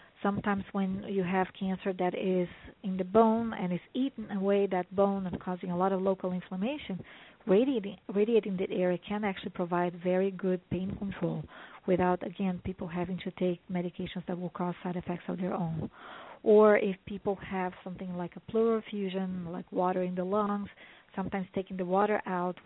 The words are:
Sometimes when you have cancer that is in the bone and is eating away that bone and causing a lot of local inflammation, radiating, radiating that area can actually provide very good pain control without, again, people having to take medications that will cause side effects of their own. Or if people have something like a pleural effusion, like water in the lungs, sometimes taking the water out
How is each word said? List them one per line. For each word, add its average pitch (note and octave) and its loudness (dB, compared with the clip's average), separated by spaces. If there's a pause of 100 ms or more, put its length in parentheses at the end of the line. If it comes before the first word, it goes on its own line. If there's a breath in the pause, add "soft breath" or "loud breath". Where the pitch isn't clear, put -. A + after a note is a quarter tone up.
(220 soft breath)
Sometimes G3+ 0
when G3 -2
you G3 0
have F#3 2 (120)
cancer F#3+ -2
that F3+ 0
is F3+ 2 (340)
in F#3 -2
the F#3 -2
bone A3 4
and F3+ -2
is E3+ -2 (120)
eating B3+ -2
away G3+ 4
that F3+ -2
bone G3 2
and E3+ -4
causing F3+ -6
a F3 -2
lot F#3+ 2
of F#3 0
local F#3+ 0
inflammation, F#3 -4 (460 soft breath)
radiating, G#3 4 (140)
radiating G#3 4
that F#3+ -2
area F3+ 2
can G#3 -4
actually G3 -4
provide F3 0
very F#3 2
good F#3 -2 (100)
pain F#3+ -4
control E3 -4 (420 soft breath)
without, F3+ 2
again, F#3 -2
people F#3 -6
having F3 -4
to F#3 -6
take F3+ 0 (100)
medications F3+ -4
that F3+ -6
will F3 -4
cause F3 -4
side F3+ -4
effects F3 -6
of F3 -4
their F3+ -4
own. E3 -4 (520 loud breath)
Or G#3+ 10
if G3 0 (100)
people G3 -4
have F#3 -4 (120)
something F#3 -8
like F3 -6
a - -14 (100)
pleural A3+ 2
effusion, F#3 -4
like F3+ -10
water F#3 0
in F3+ -2
the F3+ -2
lungs, G3+ 0 (460 soft breath)
sometimes F#3+ -4
taking F#3+ -4
the F#3 -2
water G3+ 4
out F3+ -2